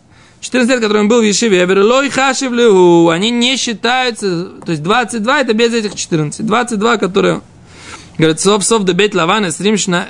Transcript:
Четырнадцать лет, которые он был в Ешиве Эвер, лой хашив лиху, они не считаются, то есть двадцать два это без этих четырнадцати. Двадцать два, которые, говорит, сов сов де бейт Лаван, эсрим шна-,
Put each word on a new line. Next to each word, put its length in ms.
Четырнадцать 340
лет, 60
которые 220
он 60
был 120
в 40
Ешиве 380
Эвер, 220
лой 240
хашив 440
лиху, 560
они 220
не 260
считаются, 880
то 60
есть 120
двадцать 400
два 180
это 120
без 220
этих 200
четырнадцати. 480
Двадцать 360
два, 180
которые, 460
говорит, 220
сов 240
сов 200
де 80
бейт 220
Лаван, 340
эсрим 280
шна-, 340